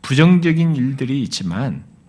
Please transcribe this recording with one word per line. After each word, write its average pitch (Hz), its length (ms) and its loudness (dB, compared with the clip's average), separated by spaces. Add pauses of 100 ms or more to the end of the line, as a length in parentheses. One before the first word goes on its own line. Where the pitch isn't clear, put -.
부정적인 165 760 2
일들이 135 460 -4
있지만 98 600 -6 (240)